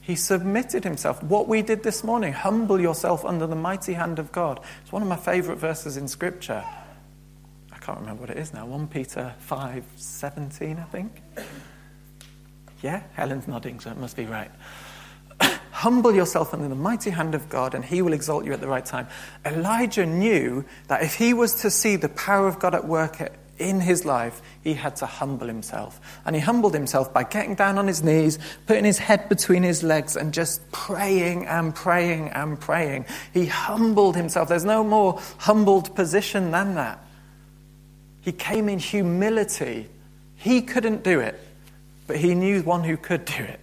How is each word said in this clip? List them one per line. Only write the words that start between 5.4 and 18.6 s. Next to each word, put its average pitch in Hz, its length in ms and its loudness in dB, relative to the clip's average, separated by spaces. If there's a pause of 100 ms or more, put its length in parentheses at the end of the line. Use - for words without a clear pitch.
verses 156 380 -6
in 139 120 -8
Scripture. - 560 -6 (1080)
I - 60 -20
can't - 220 -10
remember 107 220 -12
what 127 80 -14
it - 60 -10
is 156 160 -10
now. 110 140 -12
One 143 200 -8
Peter 127 520 -8
five 131 460 -8 (120)
seventeen, 151 840 -10
I 170 60 -10
think. 196 380 -12 (1600)
Yeah, 175 200 -6 (120)
Helen's 135 320 -6
nodding, 120 320 -10
so 117 120 -14
it 113 80 -12
must 123 180 -10
be 120 80 -6
right. 110 260 -8 (920)
<coughs> - 0 - (300)
"Humble 233 440 6
yourself 165 400 2
under 147 140 -6
the 135 60 -6
mighty 208 360 -2
hand 160 240 -2
of 147 140 -6
God, 131 260 -2
and 135 100 -6
he 175 180 0
will 170 100 4
exalt 151 320 -2
you 143 80 -4
at 135 80 -6